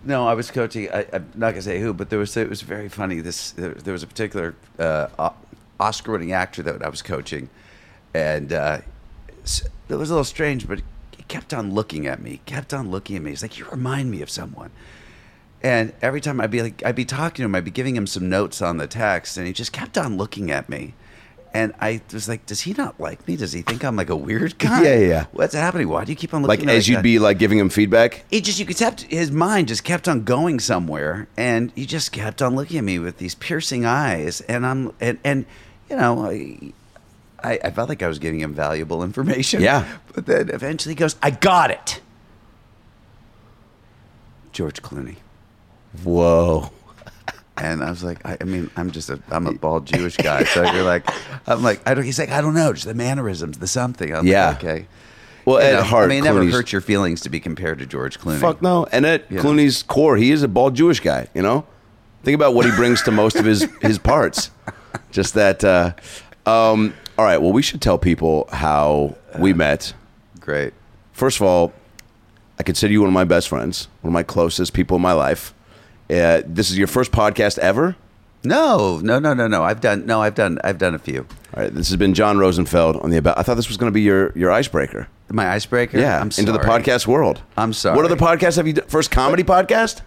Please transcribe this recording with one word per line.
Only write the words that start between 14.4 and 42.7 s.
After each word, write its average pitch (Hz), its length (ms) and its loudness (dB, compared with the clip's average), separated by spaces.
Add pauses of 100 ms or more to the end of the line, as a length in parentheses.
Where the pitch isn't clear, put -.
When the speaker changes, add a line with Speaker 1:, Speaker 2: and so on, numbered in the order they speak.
Speaker 1:
And 120 380 0
every 135 220 -2
time 131 180 -4
I'd 110 100 -2
be 117 120 -2
like, 113 240 -8
I'd 120 100 -2
be 123 80 -4
talking 135 380 -6
to - 20 -4
him, 101 100 -2
I'd 92 120 -2
be 95 40 -10
giving 127 240 -4
him 104 120 -4
some 92 240 -6
notes 98 320 -2
on 85 160 -2
the 73 80 -6
text, 101 500 -4
and 90 100 -8
he 90 60 -8
just 117 200 -10
kept - 260 -8
on 127 180 -6
looking 98 340 -6
at 69 200 -6
me. 73 240 -14 (580)
And 110 280 -4
I 110 200 -4 (120)
was 104 160 -10
like, 113 180 -8
"Does - 140 -8
he 185 140 -8
not - 260 -8
like - 260 -12
me? 175 100 -4
Does 95 160 -6
he 85 100 -10
think 117 220 -8
I'm, 123 120 -4
like, 92 120 -4
a 87 60 -2
weird 107 440 -4
guy? 220 260 2
Speaker 2:
Yeah, 143 100 6
yeah, 107 140 6
yeah. 80 240 2
Speaker 1:
What's - 200 -2
happening? 151 360 -2
Why 80 160 -4
do - 80 -8
you 151 40 -8
keep - 160 -10
on 151 100 -2
Speaker 2:
Like, 107 180 2
Speaker 1:
looking - 100 -2
at 113 40 4
me 117 40 6
Speaker 2:
as 104 60 2
Speaker 1:
like 95 60 0
Speaker 2:
you'd 123 80 4
Speaker 1:
that?" 92 40 -2
Speaker 2:
be, 113 160 6
like, 104 200 4
giving 107 200 4
him 95 120 4
feedback? 107 600 2
Speaker 1:
He 214 100 0
just, 196 200 -4
you 196 60 -4
could 180 100 -8
tell 233 180 0 (140)
his 160 240 -2
mind 175 340 0
just 110 160 -6
kept - 240 -4
on 139 160 0
going 127 380 0
somewhere, 85 680 -4 (100)
and 117 380 -2
he 135 120 -10
just 151 260 -6
kept 107 280 -8
on 127 140 0
looking 156 240 -6
at 120 60 -4
me 92 160 -2
with 87 180 -8
these 90 160 -10
piercing 143 500 -6
eyes. 117 580 -2
And 120 220 -6
I'm, 131 360 -4
and, 120 240 -2
and, 135 200 -2 (460)
you 285 60 -6
know, 120 280 0
I, 87 480 -10 (720)
I, 117 220 -4
I 87 80 -4
felt 120 160 -4
like 156 160 -6
I - 20 -2
was 78 140 -6
giving 80 180 -4
him 76 160 -6
valuable 78 480 -4
information. 135 580 -2
Speaker 2:
Yeah. 175 280 2 (260)
Speaker 1:
But - 120 -8
then - 240 0
eventually 151 440 -8
he - 20 -12
goes, 160 240 -2
"I 147 120 2
got 170 400 2
it. - 280 -8 (2500)